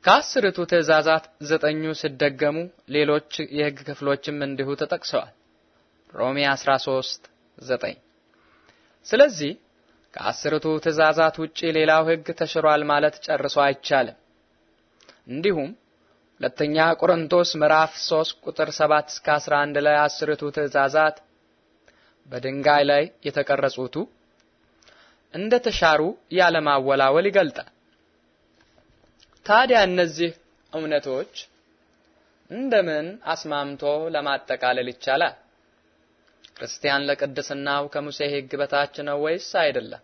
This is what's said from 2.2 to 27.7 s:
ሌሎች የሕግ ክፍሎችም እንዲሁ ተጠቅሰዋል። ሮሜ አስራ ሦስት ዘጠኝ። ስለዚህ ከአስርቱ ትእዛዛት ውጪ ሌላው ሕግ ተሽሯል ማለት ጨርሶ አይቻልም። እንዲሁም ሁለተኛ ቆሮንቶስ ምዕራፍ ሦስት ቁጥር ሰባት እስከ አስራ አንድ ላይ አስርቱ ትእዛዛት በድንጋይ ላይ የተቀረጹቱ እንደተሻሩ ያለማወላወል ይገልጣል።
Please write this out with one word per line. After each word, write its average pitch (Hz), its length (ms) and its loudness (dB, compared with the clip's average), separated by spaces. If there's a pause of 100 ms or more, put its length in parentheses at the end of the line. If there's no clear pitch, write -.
ሌሎች 147 420 0 (200)
የሕግ 147 320 -4
ክፍሎችም 143 580 -4
እንዲሁ 139 360 -6
ተጠቅሰዋል። - 540 -4 (800)
ሮሜ 127 240 -4 (100)
አስራ 139 320 0
ሦስት - 440 -4 (340)
ዘጠኝ። 127 400 -6 (1080)
ስለዚህ 214 440 2 (640)
ከአስርቱ 147 520 -4 (140)
ትእዛዛት 160 580 2
ውጪ 160 220 -10 (140)
ሌላው 156 320 4
ሕግ 165 300 -2
ተሽሯል 156 480 2
ማለት 147 380 2
ጨርሶ 143 400 -2
አይቻልም። 139 560 0 (1080)
እንዲሁም 156 420 -2 (720)
ሁለተኛ 151 360 -2 (180)
ቆሮንቶስ 170 600 2
ምዕራፍ 156 440 4
ሦስት 160 420 -2
ቁጥር 151 300 -4
ሰባት 151 360 2
እስከ - 240 -10
አስራ 147 280 0
አንድ 147 180 -2
ላይ 147 200 4
አስርቱ 147 540 0
ትእዛዛት 147 680 0 (1120)
በድንጋይ 135 540 2
ላይ 143 200 4 (200)
የተቀረጹቱ 139 720 0 (1400)
እንደተሻሩ 202 680 2 (300)
ያለማወላወል 147 960 4
ይገልጣል። 190 440 0 (1800)